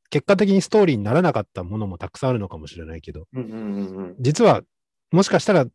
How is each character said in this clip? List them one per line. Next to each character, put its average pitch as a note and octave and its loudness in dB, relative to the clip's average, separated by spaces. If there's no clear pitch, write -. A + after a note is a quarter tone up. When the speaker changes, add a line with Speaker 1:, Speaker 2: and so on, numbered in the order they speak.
Speaker 1:
結 - -2
果 G3 4
的 G3 2
に G3 4
ス - -6
ト A3 4
ー G3 6
リ D#3 2
ー - 2
に G#2 -4
な G#2 -2
ら D#3 4
な D#3+ 2
か G#2+ 0
っ - -6
た - -12
も F#2 -8
の A2 -4
も F#2 -10
た F#2 -12
く - -20
さ C3+ -2
ん - 2
あ B2+ 0
る A#2 -2
の G2 -6
か E2+ -14
も D#2 -16
し - -16
れ D#2+ -14
な D#2+ -14
い E2 -14
け - -16
ど。 F#2 -16
Speaker 2:
う C3 -8
ん B2 -8
う A2 -10
ん G#2+ -14
う A2 -14
ん G2+ -8
う G2 -10
ん。 - -20
Speaker 1:
実 D3+ 2
は、 C#3+ 6
も E3+ 4
し - 2
か F3 2
し - -8
た A3 2
ら、 D#3 4